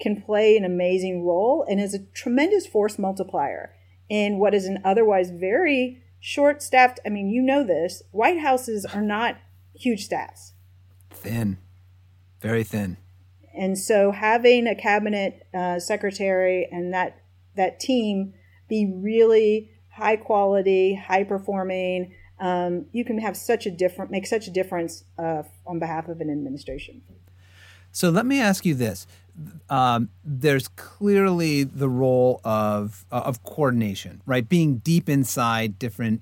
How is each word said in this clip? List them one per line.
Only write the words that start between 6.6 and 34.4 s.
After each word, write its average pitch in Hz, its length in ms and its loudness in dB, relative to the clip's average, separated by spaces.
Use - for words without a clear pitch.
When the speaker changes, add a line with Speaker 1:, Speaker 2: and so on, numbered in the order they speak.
Speaker 1:
I 214 40 -6
mean, 202 200 -4
you 240 140 0
know 277 200 2
this, 175 380 -2
White 285 280 2
Houses 254 460 0
are 202 180 -6
not 208 340 -2
huge 226 300 -2
staffs. - 500 -8
Speaker 2:
Thin, 107 460 -4
very 113 220 0
thin. 101 340 -4
Speaker 1:
And 190 240 -4
so 202 340 2
having 233 560 4
a 208 80 -2
cabinet, 208 800 -2
uh, 180 260 -2
secretary 190 920 0
and 180 220 -6
that, - 280 -4
that 185 240 0
team 208 540 -2
be 208 260 0
really 220 800 2
high 214 260 -2
quality, 196 800 2
high 196 280 -2
performing, 190 880 -4
um, 180 520 -2
you 233 140 -4
can 220 140 -4
have 214 180 -6
such 226 300 -2
a 196 40 -2
different, 180 380 -2
make 196 160 -6
such 214 220 -4
a 190 40 -14
difference, 175 520 -4
uh, 165 240 -4
on 175 140 -8
behalf 160 300 -6
of 165 100 -12
an 151 120 -4
administration. 139 720 -10
Speaker 2:
So - 180 0
let 185 160 2
me 277 140 0
ask 202 260 2
you 160 100 2
this. 113 320 -4
Um, 123 400 2
there's 139 460 0
clearly 180 920 2
the 135 260 -2
role 127 540 4
of, 107 680 -2
uh, 123 140 -4
of 131 180 -6
coordination, 117 800 -2
right? 127 220 0